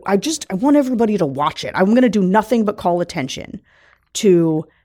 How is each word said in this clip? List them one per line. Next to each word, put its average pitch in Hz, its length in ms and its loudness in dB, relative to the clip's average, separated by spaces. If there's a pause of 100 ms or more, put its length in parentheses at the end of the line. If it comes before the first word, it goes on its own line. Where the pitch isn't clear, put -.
I 202 100 2
just, 311 320 -4
I 196 60 -8
want 269 220 2
everybody 233 420 0
to 170 80 0
watch 143 380 -4
it. - 100 -10
I'm 190 180 2
gonna 247 160 4
do 208 140 0
nothing 208 420 0
but 202 120 -4
call 175 240 -2
attention - 600 -10 (540)
to 165 500 2 (200)